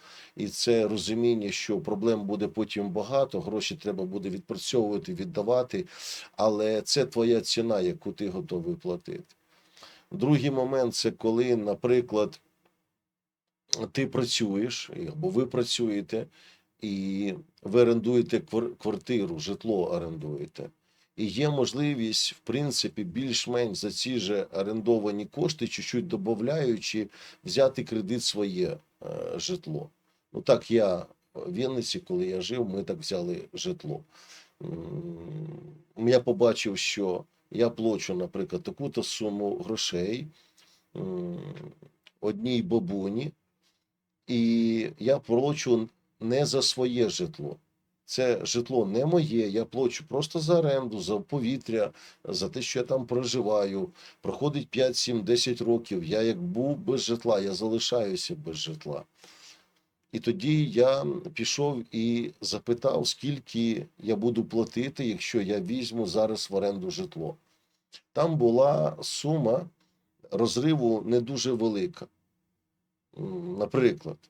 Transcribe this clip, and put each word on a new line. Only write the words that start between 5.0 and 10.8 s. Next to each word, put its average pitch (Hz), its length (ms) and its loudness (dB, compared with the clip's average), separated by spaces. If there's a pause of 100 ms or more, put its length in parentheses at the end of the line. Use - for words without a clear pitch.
віддавати, 101 760 -2 (500)
але 107 440 2
це 135 240 2
твоя 117 360 4
ціна, 113 400 2
яку 90 300 -2
ти 101 180 -4
готовий 87 460 -4
платити. - 600 -8 (760)
Другий 135 400 4
момент, 131 440 2